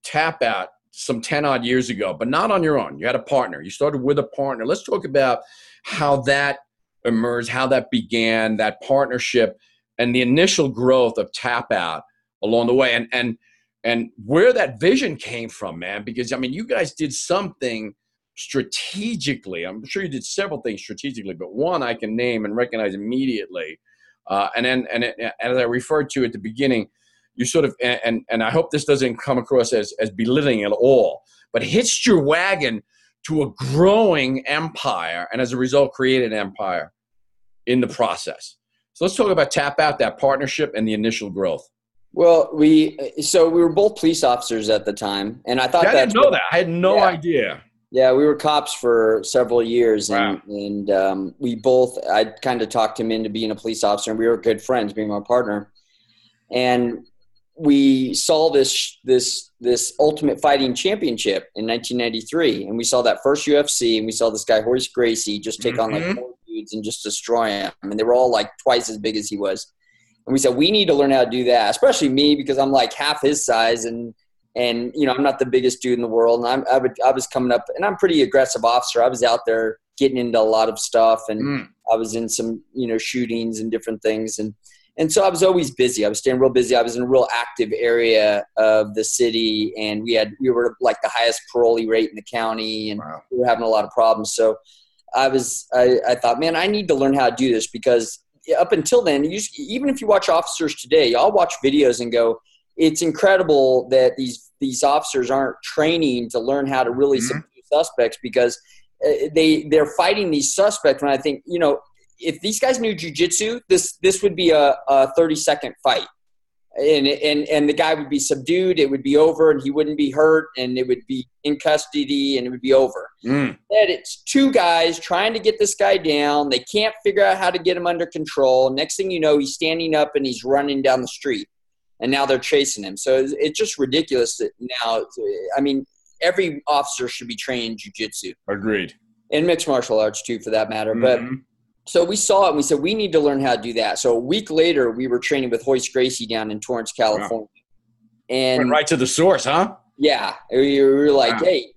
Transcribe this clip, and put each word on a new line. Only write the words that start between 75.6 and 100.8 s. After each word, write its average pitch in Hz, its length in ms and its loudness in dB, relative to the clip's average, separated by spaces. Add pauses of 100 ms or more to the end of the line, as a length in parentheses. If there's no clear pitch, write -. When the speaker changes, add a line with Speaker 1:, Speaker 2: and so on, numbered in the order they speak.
Speaker 2:
dude 123 100 0
in 120 80 -2
the 117 60 -4
world. 117 320 2
And 120 100 -2
I'm, 131 220 -2
I 131 80 4
would, 127 260 -4
I 131 60 6
was 131 160 -2
coming 127 240 -2
up, 120 140 0 (100)
and 180 100 -4
I'm 202 80 0
a - 40 -12
pretty 165 260 2
aggressive 127 420 0
officer. 117 380 0
I 123 40 4
was 127 140 -4
out 117 240 2
there 113 320 -2 (220)
getting 135 180 2
into 120 220 0
a - 20 6
lot 110 260 4
of 107 120 -4
stuff, 113 500 4
and 110 140 -4
Speaker 1:
Mm. 139 260 -4 (240)
Speaker 2:
I - 20 2
was 113 200 -4
in 113 120 -4
some, 113 360 -6 (100)
you 127 140 -4
know, 113 100 -2
shootings 113 640 -6
and 110 100 -6
different 110 320 -6
things. 110 380 -4
And, 110 160 -8 (420)
and 160 140 -2
so 196 120 4
I 190 60 4
was 175 140 0
always 180 260 2
busy. 123 380 0
I - 20 2
was 107 80 -4
staying 127 220 0
real 131 100 4
busy. 123 260 2
I 120 60 4
was 117 140 -2
in 123 80 -2
a 123 40 -4
real 127 240 4
active 117 400 -2
area 110 760 2 (100)
of 107 380 4
the 110 80 -2
city, 113 720 0
and 107 240 -4
we 117 120 -2
had, 107 260 0
we 127 100 -2
were, 117 320 0
like, 117 220 2
the 107 60 0
highest 117 300 0 (140)
parolee 117 340 2
rate 110 220 2
in 104 60 -20
the 107 80 -16
county, 110 640 -6
and 104 100 -8
Speaker 1:
Wow. 78 300 -14
Speaker 2:
we 123 80 -6
were 123 80 0
having 117 180 2
a 113 60 0
lot 107 160 2
of - 60 -12
problems. 110 420 2
So 110 240 2 (560)
I 131 140 2
was, 131 440 -4
I, 127 360 4
I 123 80 2
thought, 120 240 0
"Man, 165 160 0
I 165 100 0
need 208 220 -2
to 160 80 2
learn 135 180 2
how 135 160 2
to 117 60 -4
do 127 180 0
this," 110 140 -2
because 117 560 -2 (340)
up 175 140 2
until 220 320 2
then, 147 200 2
you, 175 160 -4 (200)
even 254 280 -4
if 269 140 -4
you 226 60 -10
watch 202 220 2
officers 160 440 0
today, 143 360 2